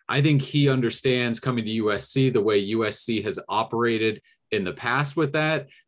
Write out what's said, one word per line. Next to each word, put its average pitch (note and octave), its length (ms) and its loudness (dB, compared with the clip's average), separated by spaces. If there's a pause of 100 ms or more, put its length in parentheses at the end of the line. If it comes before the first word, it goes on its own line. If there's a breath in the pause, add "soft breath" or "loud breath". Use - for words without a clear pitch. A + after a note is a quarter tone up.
I C3+ 140 0
think C#3+ 200 4
he C#3+ 280 2
understands B2 720 0
coming A#2+ 260 -2
to G#2+ 60 -6
U G#2+ 200 0
S G2+ 180 -2
C, C3+ 200 2
the A#2 120 2
way G#2 180 2
U A2 260 0
S G#2 160 -2
C A2 200 -2
has G2 160 -4 (120)
operated A2+ 720 0 (300 soft breath)
in G#2 120 0
the F2+ 100 -4
past C#3 420 -2
with D3 180 0
that. D#3 340 -2 (200 soft breath)